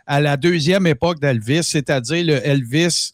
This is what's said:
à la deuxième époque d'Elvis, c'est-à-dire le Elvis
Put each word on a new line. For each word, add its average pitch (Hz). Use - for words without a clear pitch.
à 143
la 143
deuxième 175
époque 165
d'Elvis, 135
c'est-à-dire 147
le 143
Elvis 143